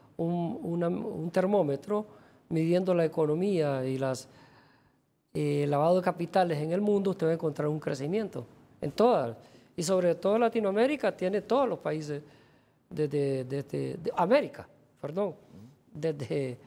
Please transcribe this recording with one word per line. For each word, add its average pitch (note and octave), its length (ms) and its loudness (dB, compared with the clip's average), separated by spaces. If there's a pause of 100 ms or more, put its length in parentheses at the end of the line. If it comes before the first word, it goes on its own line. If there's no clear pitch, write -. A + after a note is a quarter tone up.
(180)
un, E3+ 440 -2
una, E3+ 260 -2
un E3+ 420 -4
termómetro F#3+ 760 0 (440)
midiendo E3+ 440 2
la E3+ 120 4
economía D#3 800 0
y C3 120 -2
las, C3 300 -4 (1080)
eh, D3 300 0
el C#3+ 60 0
lavado D#3 260 4
de F#3 60 2
capitales E3+ 560 0
en D#3 140 -2
el F3+ 100 0
mundo, G3+ 300 2
usted E3+ 140 -2
va D#3+ 40 4
a E3 40 2
encontrar D#3 340 -2
un D3+ 120 -2
crecimiento D3 640 -4 (340)
en D3 120 -4
todas. E3+ 440 4 (400)
Y F3+ 60 -4
sobre F3+ 320 4
todo G3 240 2
Latinoamérica A3+ 800 2
tiene F#3+ 240 0
todos A#3+ 280 2
los E3+ 100 -4
países D3+ 440 -6 (680)
desde, C#3 540 0
desde, C3+ 520 -6
de E3+ 180 -6
América, G3+ 540 2 (320)
perdón, E3+ 340 -4 (580)
desde D3 760 -4